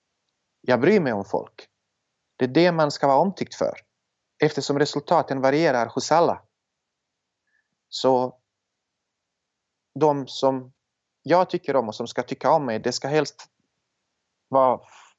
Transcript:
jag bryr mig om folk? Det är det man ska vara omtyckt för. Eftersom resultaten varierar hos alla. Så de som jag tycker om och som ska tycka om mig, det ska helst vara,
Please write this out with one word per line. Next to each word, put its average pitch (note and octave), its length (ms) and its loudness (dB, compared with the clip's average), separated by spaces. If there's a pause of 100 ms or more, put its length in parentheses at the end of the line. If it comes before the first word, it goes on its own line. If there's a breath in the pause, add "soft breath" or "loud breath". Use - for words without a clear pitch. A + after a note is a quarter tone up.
(600)
jag B2 200 0
bryr G3 180 4
mig C3+ 140 0
om G2+ 120 -4
folk? - 440 -10 (640)
Det C3 100 -4
är B2+ 40 -4
det E3 220 4
man D#3 200 0
ska - 160 -2
vara C3+ 100 4
omtyckt F#3 380 -2
för. - 180 -4 (680)
Eftersom C#3+ 360 -2
resultaten C#3+ 640 -2
varierar C3+ 440 2
hos - 260 -6
alla. D3+ 300 2 (1500)
Så B2+ 500 -2 (1600)
de C#3+ 280 0
som C3 460 -4 (480)
jag F3 280 2
tycker C#3+ 260 -4
om A#2+ 120 0
och G#2+ 80 -8
som - 120 -8
ska - 160 -6
tycka C3 280 -2
om D#3 140 2
mig, A2 140 -4
det A#2+ 120 -4
ska - 160 -8
helst D3 420 -4 (1000)
vara, C3 340 2 (380 soft breath)